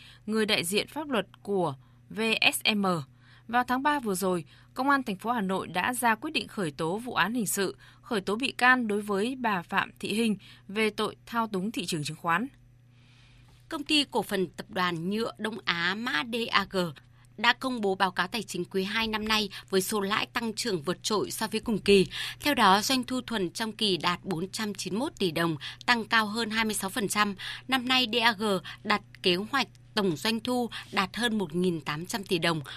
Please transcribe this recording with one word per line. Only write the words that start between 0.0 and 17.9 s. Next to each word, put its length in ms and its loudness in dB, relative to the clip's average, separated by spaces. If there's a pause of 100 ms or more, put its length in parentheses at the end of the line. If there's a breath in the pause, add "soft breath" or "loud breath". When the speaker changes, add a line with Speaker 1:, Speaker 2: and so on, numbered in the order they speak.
Speaker 1:
người 200 0
đại 180 2
diện 240 0
pháp 200 -8
luật 180 0 (160)
của 320 -2 (360 soft breath)
V 100 -8 (340)
S 200 0
M. 120 2 (600 soft breath)
Vào 160 2
tháng 180 -2
ba 180 2
vừa 140 -2
rồi, 300 0 (300 soft breath)
Công 160 2
an 120 4
thành 140 -4
phố 140 -6
Hà 100 0
Nội 280 -2
đã 260 0
ra 200 2
quyết 160 -6
định 180 -2
khởi 220 -4
tố 280 -2
vụ 160 -8
án 200 2
hình 120 0
sự, 300 -2 (260 loud breath)
khởi 180 -2
tố 160 -2
bị 160 -4
can 360 4
đối 140 0
với 340 -2
bà 260 0
Phạm 360 -2
Thị 160 -4
Hinh 220 2 (320 loud breath)
về 220 0
tội 260 -4 (100)
thao 200 -2
túng 240 -2
thị 160 -6
trường 180 -2
chứng 120 -8
khoán. 300 0 (1200 soft breath)
Speaker 2:
Công 160 -6
ty 260 4
Cổ 120 0
phần 240 0
Tập 240 -12
đoàn 400 0
Nhựa 280 -2
Đông 260 -4
Á, 300 2
mã 280 -2 (100)
D 40 -2 (140)
A 200 4
G, 80 0 (580 loud breath)
đã 160 4
công 280 -2
bố 140 2